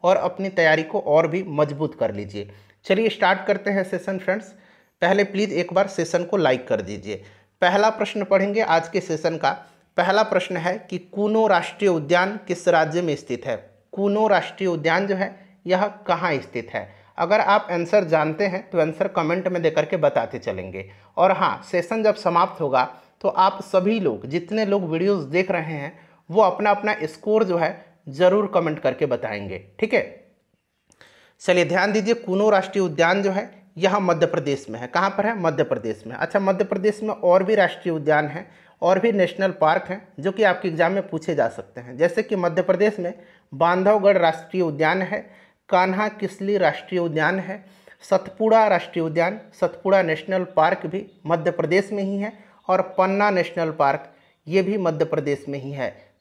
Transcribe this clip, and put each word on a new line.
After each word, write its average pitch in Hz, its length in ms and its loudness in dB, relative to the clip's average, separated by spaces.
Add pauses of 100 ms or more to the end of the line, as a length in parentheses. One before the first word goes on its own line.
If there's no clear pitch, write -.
और 185 140 4
अपनी 190 320 -4
तैयारी 160 340 2
को 160 180 -4
और 156 260 4
भी 175 160 -2
मजबूत 151 560 -2
कर 110 160 -2
लीजिए। 104 360 -10 (340)
चलिए, 220 240 2
स्टार्ट 190 380 0
करते 202 240 -2
हैं 196 140 0
सेशन 185 340 -6
फ्रेंड्स। 196 360 -6 (480)
पहले 196 220 4
प्लीज़ 196 300 -2
एक 175 180 -2
बार 190 140 2
सेशन 175 380 -2
को 185 120 -4
लाइक 131 320 2
कर 110 120 0
दीजिए। 98 420 -10 (400)
पहला 202 280 4
प्रश्न 214 340 -4
पढ़ेंगे 196 360 2
आज 165 280 2
के 180 120 -2
सेशन 165 360 -4
का। 147 140 0 (460)
पहला 190 260 2
प्रश्न 190 340 -2
है 175 200 -2 (140)
कि 180 80 -6
कूनो 214 480 0
राष्ट्रीय 190 440 2
उद्यान 175 480 0 (100)
किस 170 200 -4
राज्य 160 340 2
में 160 140 0
स्थित - 300 -8
है? 120 100 -4 (360)
कूनो 202 360 0
राष्ट्रीय 190 400 0
उद्यान 165 380 0
जो 196 80 0
है, 190 200 -4 (320)
यह 185 200 2 (200)
कहाँ 170 280 0
स्थित 120 380 -8
है? 98 160 -6 (300)
अगर 190 220 2
आप 208 300 4
आंसर 175 340 2
जानते 156 420 0
हैं, 185 240 -6
तो 170 100 0
आंसर 160 280 0
कमेंट 180 400 -2
में 180 140 -2
दे 160 80 4
करके 156 260 0
बताते 131 420 0
चलेंगे। 98 500 -8 (280)
और 185 160 4
हाँ, 165 380 -2
सेशन 190 320 -2
जब 208 120 4
समाप्त 180 460 0
होगा, 131 240 2 (360)
तो 196 80 0
आप 190 340 2
सभी 196 380 0
लोग, 120 260 -2
जितने 175 400 -4
लोग 190 240 0
वीडियोज़ 170 360 0
देख 180 240 -2
रहे 160 240 -4
हैं, 143 180 -8 (380)
वो 208 120 4
अपना 208 280 2
अपना 208 340 0
स्कोर 214 400 0
जो 180 120 0
है, 170 280 -2 (240)
ज़रूर 180 460 4
कमेंट 156 240 0
करके 131 280 -2
बताएंगे, 104 580 -6 (140)
ठीक 220 160 -2
है? - 100 2 (1400)
चलिए, 180 220 4
ध्यान 185 280 0
दीजिए, 214 240 0
कूनो 202 340 0
राष्ट्रीय 190 340 2
उद्यान 170 380 2
जो 196 80 0
है, 202 240 -6 (240)
यह 190 200 2
मध्य 170 280 2
प्रदेश 139 440 -2
में 110 100 -10
है। 123 60 -12
कहाँ 180 240 0
पर 202 160 -2
है? 226 140 -4
मध्य 156 240 0
प्रदेश 113 420 -4
में। 120 100 -12
अच्छा, - 240 -2
मध्य 190 240 0
प्रदेश 202 380 -2
में 214 80 -4
और 185 320 4
भी 208 120 0
राष्ट्रीय 180 400 0
उद्यान 151 320 2
हैं 160 200 -10 (360)
और 185 160 4
भी 226 140 2
नेशनल 190 380 0
पार्क 170 380 2
हैं, 190 200 -10 (120)
जो 185 120 -2
कि 214 100 -2
आपके 185 260 2
एग्जाम 165 240 0
में 196 160 -4
पूछे 156 260 -4
जा 123 140 2
सकते - 320 -12
हैं। 123 160 -14
जैसे 170 260 0
कि 220 140 -4
मध्य 175 260 0
प्रदेश 196 360 2
में 175 140 -6 (400)
बांधवगढ़ 185 640 4
राष्ट्रीय 165 440 0
उद्यान 156 400 2
है, 202 160 -4 (500)
कान्हा 190 420 2
किसली 196 480 -4
राष्ट्रीय 175 420 0
उद्यान 160 380 0
है, 185 260 -10 (460)
सतपुड़ा 220 580 2
राष्ट्रीय 175 360 0
उद्यान, 170 340 -2 (220)
सतपुड़ा 190 420 2
नेशनल 175 420 -2 (120)
पार्क 170 300 2
भी 185 180 -8 (220)
मध्य 165 240 0
प्रदेश 170 420 0
में 202 100 -4
ही 196 140 -4
है 208 160 -6 (360)
और 185 140 2 (160)
पन्ना 196 320 2
नेशनल 170 400 -2
पार्क, 147 400 0 (360)
ये 185 160 2
भी 196 160 -2
मध्य 165 260 0
प्रदेश 143 440 -4
में 139 100 -8
ही 139 140 -10
है। 139 220 -6 (260)